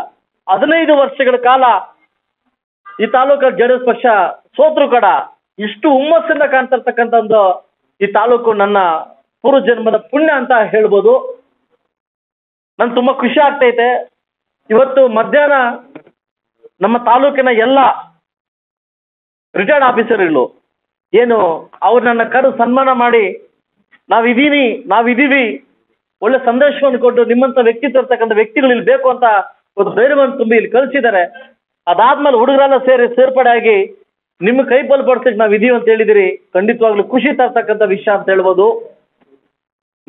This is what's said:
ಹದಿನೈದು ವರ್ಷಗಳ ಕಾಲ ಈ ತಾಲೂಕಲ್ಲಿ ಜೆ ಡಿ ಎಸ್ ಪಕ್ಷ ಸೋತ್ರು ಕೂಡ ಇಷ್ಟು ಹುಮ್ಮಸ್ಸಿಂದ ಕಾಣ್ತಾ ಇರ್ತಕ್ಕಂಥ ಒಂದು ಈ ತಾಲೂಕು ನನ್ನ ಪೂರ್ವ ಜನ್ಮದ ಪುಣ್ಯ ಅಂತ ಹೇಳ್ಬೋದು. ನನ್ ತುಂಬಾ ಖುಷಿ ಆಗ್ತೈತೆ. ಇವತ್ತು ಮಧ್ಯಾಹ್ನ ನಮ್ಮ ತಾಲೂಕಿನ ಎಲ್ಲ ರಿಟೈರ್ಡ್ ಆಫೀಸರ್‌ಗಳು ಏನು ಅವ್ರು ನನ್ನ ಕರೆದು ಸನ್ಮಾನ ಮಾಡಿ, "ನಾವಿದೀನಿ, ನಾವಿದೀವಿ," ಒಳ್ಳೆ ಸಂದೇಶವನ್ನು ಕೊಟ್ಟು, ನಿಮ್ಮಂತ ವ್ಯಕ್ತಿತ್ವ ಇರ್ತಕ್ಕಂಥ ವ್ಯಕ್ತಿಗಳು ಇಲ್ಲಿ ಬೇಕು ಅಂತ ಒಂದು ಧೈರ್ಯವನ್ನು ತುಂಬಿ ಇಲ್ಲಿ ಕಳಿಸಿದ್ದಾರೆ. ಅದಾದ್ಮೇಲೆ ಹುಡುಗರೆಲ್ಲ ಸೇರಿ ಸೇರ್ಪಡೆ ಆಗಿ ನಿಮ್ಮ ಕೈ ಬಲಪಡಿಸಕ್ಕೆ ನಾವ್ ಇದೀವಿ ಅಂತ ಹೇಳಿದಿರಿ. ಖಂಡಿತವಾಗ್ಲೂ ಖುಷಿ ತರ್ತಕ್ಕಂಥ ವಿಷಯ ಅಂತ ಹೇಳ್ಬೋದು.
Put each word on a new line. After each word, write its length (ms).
ಹದಿನೈದು 480
ವರ್ಷಗಳ 380
ಕಾಲ 280
ಈ 40
ತಾಲೂಕಲ್ಲಿ 500
ಜೆ 100
ಡಿ 60
ಎಸ್ 120
ಪಕ್ಷ 200
ಸೋತ್ರು 340
ಕೂಡ 160
ಇಷ್ಟು 300
ಹುಮ್ಮಸ್ಸಿಂದ 520
ಕಾಣ್ತಾ 340
ಇರ್ತಕ್ಕಂಥ 380
ಒಂದು 560
ಈ 60
ತಾಲೂಕು 460
ನನ್ನ 240
ಪೂರ್ವ 180
ಜನ್ಮದ 380
ಪುಣ್ಯ 360
ಅಂತ 180
ಹೇಳ್ಬೋದು. 800
ನನ್ 160
ತುಂಬಾ 180
ಖುಷಿ 260
ಆಗ್ತೈತೆ. 720
ಇವತ್ತು 380
ಮಧ್ಯಾಹ್ನ 460
ನಮ್ಮ 160
ತಾಲೂಕಿನ 500
ಎಲ್ಲ 320
ರಿಟೈರ್ಡ್ 300
ಆಫೀಸರ್‌ಗಳು 800
ಏನು 580
ಅವ್ರು 240
ನನ್ನ 180
ಕರೆದು 340
ಸನ್ಮಾನ 340
ಮಾಡಿ, 600
"ನಾವಿದೀನಿ, 760
ನಾವಿದೀವಿ," 840
ಒಳ್ಳೆ 240
ಸಂದೇಶವನ್ನು 540
ಕೊಟ್ಟು, 260
ನಿಮ್ಮಂತ 320
ವ್ಯಕ್ತಿತ್ವ 420
ಇರ್ತಕ್ಕಂಥ 360
ವ್ಯಕ್ತಿಗಳು 340
ಇಲ್ಲಿ 160
ಬೇಕು 240
ಅಂತ 140
ಒಂದು 180
ಧೈರ್ಯವನ್ನು 420
ತುಂಬಿ 180
ಇಲ್ಲಿ 160
ಕಳಿಸಿದ್ದಾರೆ. 520
ಅದಾದ್ಮೇಲೆ 500
ಹುಡುಗರೆಲ್ಲ 400
ಸೇರಿ 300
ಸೇರ್ಪಡೆ 420
ಆಗಿ 580
ನಿಮ್ಮ 280
ಕೈ 120
ಬಲಪಡಿಸಕ್ಕೆ 540
ನಾವ್ 200
ಇದೀವಿ 200
ಅಂತ 120
ಹೇಳಿದಿರಿ. 500
ಖಂಡಿತವಾಗ್ಲೂ 680
ಖುಷಿ 320
ತರ್ತಕ್ಕಂಥ 460
ವಿಷಯ 300
ಅಂತ 180
ಹೇಳ್ಬೋದು. 680